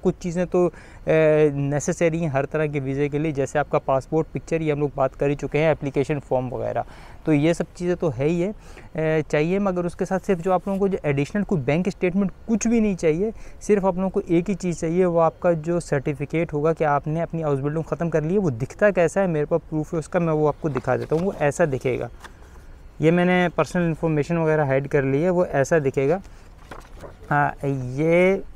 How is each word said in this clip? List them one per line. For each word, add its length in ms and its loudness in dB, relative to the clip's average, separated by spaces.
कुछ 120 2
चीज़ें 320 -4
तो, 200 2
अ, 40 -2
नेसेसरी 640 0
हैं 100 -2
हर 160 0
तरह 220 -2
के 120 -2
वीज़े 300 -2
के 100 -2
लिए, 120 -2
जैसे 280 -2
आपका 180 0
पासपोर्ट 560 0
पिक्चर, 280 -4
ये 100 0
हम 80 -2
लोग 180 -2
बात 180 0
कर 140 0
ही 60 0
चुके 220 -4
हैं, 140 4
एप्लीकेशन 480 -2
फॉर्म 300 -2
वगैरह, 360 -4
तो 80 4
ये 200 4
सब 120 -4
चीज़ें 180 -2
तो 140 0
है 180 0
ही 140 0
है, 100 -2
अ, 720 -4
चाहिए। 380 2
मगर 260 0
उसके 200 -4
साथ 140 -2
सिर्फ 220 0
जो 100 0
आप 160 0
लोगों 120 -2
को 80 2
जो 180 0
एडिशनल 380 0
कोई 160 0
बैंक 300 0
स्टेटमेंट 420 0
कुछ 200 0
भी 140 4
नहीं 140 2
चाहिए, 380 0
सिर्फ 240 2
आप 100 2
लोगों 140 0
को 200 -2
एक 200 2
ही 60 0
चीज़ 240 -4
चाहिए, 260 2
वो 140 2
आपका 340 2
जो 260 -2
सर्टिफिकेट 760 -2
होगा 200 2
कि 100 -2
आपने 380 0
अपनी 200 -4
हाउस 180 0
बिल्डिंग 240 -2
ख़त्म 260 -2
कर 140 0
ली 100 0
है। 60 2
वो 120 2
दिखता 400 0
कैसा 300 2
है, 60 2
मेरे 180 0
पास 140 0
प्रूफ 340 -6
है 60 -2
उसका, 200 -2
मैं 140 2
वो 140 2
आपको 220 -2
दिखा 280 0
देता 180 -2
हूँ। 80 0
वो 100 -2
ऐसा 320 0
दिखेगा, 440 -2
ये 100 6
मैंने 380 4
पर्सनल 340 -2
इन्फॉर्मेशन 540 0
वगैरह 280 2
हाइड 220 0
कर 160 2
ली 180 2
है, 80 2
वो 160 2
ऐसा 340 2
दिखेगा। 420 0
हाँ, 240 2
ये 760 2